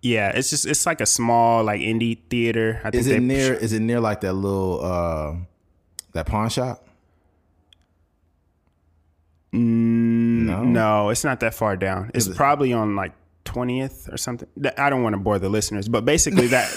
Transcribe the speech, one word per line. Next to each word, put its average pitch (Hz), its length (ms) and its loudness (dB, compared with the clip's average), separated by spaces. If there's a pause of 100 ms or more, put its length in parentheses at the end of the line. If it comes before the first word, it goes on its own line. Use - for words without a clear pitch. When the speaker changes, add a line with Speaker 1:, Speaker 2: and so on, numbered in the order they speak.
Speaker 1:
Yeah, 110 340 2
it's 135 140 0
just, 147 160 -2
it's - 200 0
like 165 140 -2
a 113 60 0
small, 117 580 2
like, 107 160 -2
indie 113 380 0 (120)
theater. 113 540 0
I 113 60 -4
Speaker 2:
Is 120 160 0
Speaker 1:
think - 20 0
Speaker 2:
it - 40 0
Speaker 1:
they 123 80 2
Speaker 2:
near, 131 380 2
Speaker 1:
sh- - 60 -4
Speaker 2:
is 107 80 -2
it 110 80 0
near, 117 220 0
like, 107 200 0
that 95 120 -2
little, 95 500 -2
uh, 82 520 -4 (800)
that 80 120 -4
pawn 107 240 -2
shop? 123 360 -6 (2750)
Speaker 1:
Mm, 117 920 2
Speaker 2:
No? 110 180 0
Speaker 1:
no, 107 460 4
it's 117 140 -2
not 135 180 0
that 113 120 0
far 104 220 0
down. 95 380 -4
It's 113 140 0
Speaker 2:
Is 92 60 -6
it 87 40 -10
Speaker 1:
probably 143 360 2
on, 107 220 0
like, 95 180 -6 (300)
twentieth 127 680 -6
or - 60 -10
something. 120 300 -8 (140)
Th-, 139 160 -2
I 139 120 2
don't 131 140 0
wanna 107 140 0
bore 101 220 0
the 95 100 -2
listeners, 104 400 -2
but 117 160 0
basically 143 420 4
that, 123 300 2